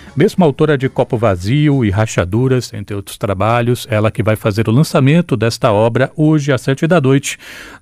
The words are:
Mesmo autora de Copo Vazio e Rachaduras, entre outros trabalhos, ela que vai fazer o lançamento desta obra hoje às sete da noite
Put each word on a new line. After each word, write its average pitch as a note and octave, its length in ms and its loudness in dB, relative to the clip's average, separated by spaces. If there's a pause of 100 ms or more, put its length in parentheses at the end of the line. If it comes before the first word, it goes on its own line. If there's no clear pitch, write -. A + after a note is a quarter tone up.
(160)
Mesmo F#3 280 2
autora D3+ 320 2
de C3 140 -2
Copo A#2+ 300 -2
Vazio A#2 680 0
e G2+ 60 0
Rachaduras, A2 840 -2
entre G#2 220 -10
outros G2+ 200 -12
trabalhos, A#2 760 -2
ela G#2+ 180 0
que - 140 -4
vai G#2+ 120 0
fazer G#2+ 320 -2
o A2 40 2
lançamento D3 680 2
desta A2+ 340 0
obra A#2 440 2
hoje D3+ 360 0
às B2 100 -2
sete C#3 260 -2
da E3+ 120 2
noite C3+ 380 0 (440)